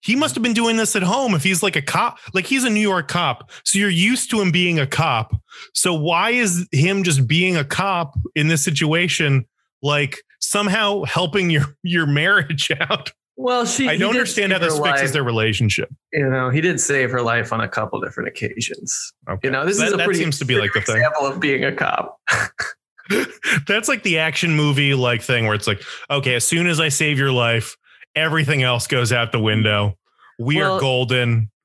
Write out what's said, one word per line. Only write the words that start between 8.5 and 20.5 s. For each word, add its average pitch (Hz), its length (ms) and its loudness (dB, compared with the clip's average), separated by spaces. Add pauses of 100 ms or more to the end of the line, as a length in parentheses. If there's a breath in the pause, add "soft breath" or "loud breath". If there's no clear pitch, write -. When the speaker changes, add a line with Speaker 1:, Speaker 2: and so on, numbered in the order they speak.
Speaker 1:
situation, 151 840 0 (340)
like, 143 360 -2 (240 soft breath)
somehow 202 640 0
helping 175 460 -2
your, 147 140 2 (200)
your 170 220 0
marriage 151 720 0
<laughs> - 40 -8
out?" - 320 -4 (280)
Speaker 2:
Well, 247 260 0
she, 262 220 0
Speaker 1:
I 156 40 2
Speaker 2:
he 156 80 0
Speaker 1:
don't 208 140 2
Speaker 2:
did 254 40 2
Speaker 1:
understand 202 340 0
how 190 60 2
Speaker 2:
save 170 100 0
Speaker 1:
this 151 100 0
Speaker 2:
her 147 60 0
Speaker 1:
fixes 139 200 2
Speaker 2:
life. 135 80 -2
Speaker 1:
their 143 100 0
relationship. 113 680 0 (240)
Speaker 2:
You 143 160 0
know, 131 220 0
he 147 100 2
did 170 200 0
save 131 320 0
her 123 100 0
life 117 300 0
on 113 80 -2
a 113 80 -2
couple 107 320 -4
different - 300 -6
occasions. - 840 -8 (180)
Speaker 1:
Okay. 95 160 -4
Speaker 2:
You 135 60 0
know, 135 120 -2
this 202 140 0
Speaker 1:
That, 208 80 2
Speaker 2:
is 202 60 0
a 190 60 -2
Speaker 1:
that 175 80 0
Speaker 2:
pretty 185 120 0
Speaker 1:
seems 160 220 -2
to 151 40 -4
be, 127 140 2